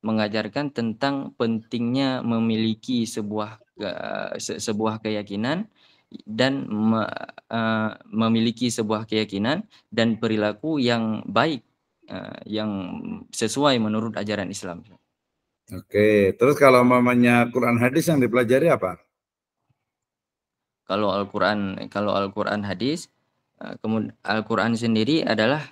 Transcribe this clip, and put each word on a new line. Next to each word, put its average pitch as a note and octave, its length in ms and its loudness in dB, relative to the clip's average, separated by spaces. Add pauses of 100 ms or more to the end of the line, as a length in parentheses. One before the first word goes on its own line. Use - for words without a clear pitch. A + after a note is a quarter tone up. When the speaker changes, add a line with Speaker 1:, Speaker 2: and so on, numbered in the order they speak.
Speaker 1:
mengajarkan A2 720 -2
tentang C3+ 640 -4
pentingnya A#2+ 880 -2
memiliki A2+ 800 0
sebuah G#2+ 560 -6 (140)
ke-, G#1 680 -8
se-, - 220 -8
sebuah A2 400 -2
keyakinan G#2+ 640 -4 (580)
dan C3 460 -2
me-, G#2+ 400 0 (400)
eh, A2 400 -2 (180)
memiliki A2+ 600 2
sebuah A2 400 -2
keyakinan A2 560 0 (240)
dan A2+ 320 2
perilaku G#2+ 560 0
yang A2+ 480 0
baik, B2+ 400 0 (400)
eh, G2 400 -12
yang G#2+ 240 -4 (640)
sesuai C3+ 480 0
menurut A2 320 -2
ajaran G2+ 400 -4
Islam. F2 320 -12 (880)
Speaker 2:
Oke, G#2 640 4
terus C#3 220 6
kalau B2+ 260 8
mamanya A#2+ 640 4
Quran A#2+ 320 2
hadis C#3 240 2
yang D3+ 160 4
dipelajari B2 480 4
apa? F#2 320 -2 (1800)
Speaker 1:
Kalau G2+ 240 0
Al-Quran, G2+ 800 -2
kalau G2+ 240 -2
Al-Quran G2+ 480 -2
hadis, A2+ 480 -4 (540)
eh, - 180 -12
kemud-, A2 400 -2
Al-Quran A2 560 0
sendiri A2+ 480 2
adalah, A#2+ 460 2